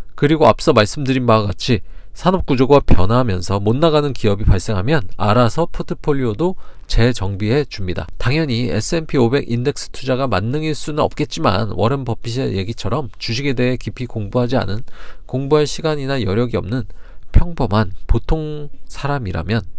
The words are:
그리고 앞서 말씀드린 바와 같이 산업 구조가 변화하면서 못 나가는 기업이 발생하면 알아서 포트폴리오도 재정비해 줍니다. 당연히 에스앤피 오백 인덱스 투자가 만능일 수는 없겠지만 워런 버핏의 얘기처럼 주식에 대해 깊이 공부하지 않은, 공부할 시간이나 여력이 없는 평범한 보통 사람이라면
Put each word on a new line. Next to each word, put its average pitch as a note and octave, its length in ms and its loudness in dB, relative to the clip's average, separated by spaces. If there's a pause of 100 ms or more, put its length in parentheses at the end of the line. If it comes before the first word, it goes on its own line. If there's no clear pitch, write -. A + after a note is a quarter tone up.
(160)
그리고 D3+ 320 4
앞서 A2+ 260 4
말씀드린 B2+ 540 2
바와 A2 180 4
같이 G2 360 0 (340)
산업 F#3 320 0
구조가 C#3+ 320 6
변화하면서 G2+ 800 6
못 G#2 160 0
나가는 D3 360 2
기업이 G#2 320 0
발생하면 G#2+ 600 2 (120)
알아서 A2+ 560 2
포트폴리오도 D3+ 840 -2 (320)
재정비해 A2 800 2
줍니다. - 420 -4 (100)
당연히 B2+ 540 0
에스앤피 D#3 460 -2
오백 B2 340 0
인덱스 B2 380 -4
투자가 C3 380 -4
만능일 B2+ 460 -2
수는 D3+ 300 -6
없겠지만 G#2+ 720 -2
워런 B2+ 300 0
버핏의 A#2+ 500 -4
얘기처럼 G#2+ 540 -4 (100)
주식에 C3 340 -4
대해 B2+ 240 0
깊이 - 300 -8
공부하지 B2 500 -2
않은, G2 240 0 (460)
공부할 C#3 400 0
시간이나 C#3+ 560 -4
여력이 A2 340 -2
없는 F#2+ 280 -4 (460)
평범한 B2+ 600 4 (140)
보통 D3+ 640 0 (160)
사람이라면 G#2+ 760 -4 (180)